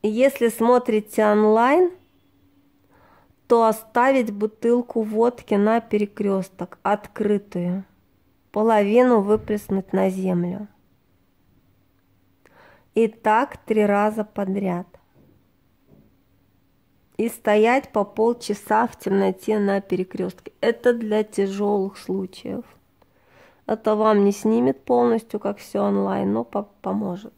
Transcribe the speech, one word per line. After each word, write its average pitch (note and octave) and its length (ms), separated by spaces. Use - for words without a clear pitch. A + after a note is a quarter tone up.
Если B3 380
смотрите A3 760
онлайн, A3+ 680
то A#3 180
оставить A#3+ 680
бутылку A#3 720
водки A3 540
на A3 260
перекрёсток G3+ 1000
открытую, G3+ 1000
половину A3 680
выплеснуть G#3 720
на F#3+ 180
землю. F#3 600
И A3 140
так A3 480
три G#3+ 280
раза G#3 380
подряд. F#3+ 640
И A3+ 100
стоять A3+ 640
по G3+ 140
полчаса A3+ 840
в - 100
темноте G3 640
на G3 220
перекрёстке. F#3 800
Это A#3 320
для G#3+ 300
тяжёлых G3 720
случаев. F#3+ 680
Это A3 300
вам G#3+ 280
не G3+ 80
снимет A#3 540
полностью, A#3 560
как G3+ 160
всё - 260
онлайн, G3 480
но A3+ 140
по-, G3+ 240
поможет. G3 560